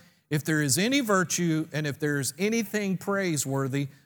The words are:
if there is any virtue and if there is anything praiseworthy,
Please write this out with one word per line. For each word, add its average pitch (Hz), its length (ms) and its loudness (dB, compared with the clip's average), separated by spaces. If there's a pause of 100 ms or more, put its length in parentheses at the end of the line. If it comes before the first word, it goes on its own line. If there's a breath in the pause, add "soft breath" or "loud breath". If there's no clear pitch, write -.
(300 loud breath)
if 147 140 0
there 156 180 2
is 139 160 2
any 254 220 2
virtue 175 720 2
and 151 160 -4
if 139 100 -6
there 147 220 0
is 127 180 -4
anything 208 580 0
praiseworthy, 139 920 -2 (180 loud breath)